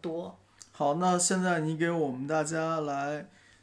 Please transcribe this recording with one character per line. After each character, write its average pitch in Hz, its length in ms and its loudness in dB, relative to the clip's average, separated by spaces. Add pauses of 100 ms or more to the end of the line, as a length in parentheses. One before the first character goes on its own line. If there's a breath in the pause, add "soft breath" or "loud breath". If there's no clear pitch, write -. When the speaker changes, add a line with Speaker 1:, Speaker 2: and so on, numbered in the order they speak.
Speaker 1:
多。 175 380 -8 (340 loud breath)
Speaker 2:
好， 147 220 2
那 180 240 4
现 185 240 2
在 175 180 2
你 156 160 0
给 170 140 2
我 160 180 2
们 131 180 -6
大 156 160 2
家 160 380 -2
来 147 480 -4 (340 soft breath)